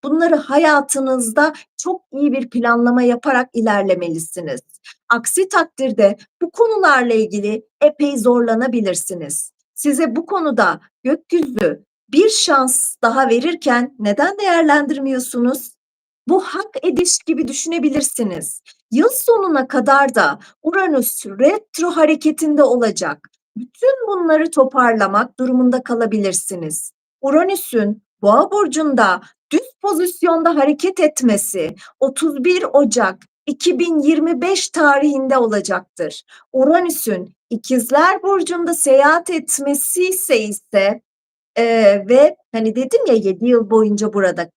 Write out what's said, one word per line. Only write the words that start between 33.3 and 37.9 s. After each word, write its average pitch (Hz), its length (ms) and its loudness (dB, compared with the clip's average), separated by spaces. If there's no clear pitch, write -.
iki 294 320 -2
bin 330 200 0
yirmi 302 420 0
beş 370 300 -2
tarihinde 277 680 2
olacaktır. 196 840 -4
Uranüs'ün 269 840 0
İkizler 262 720 0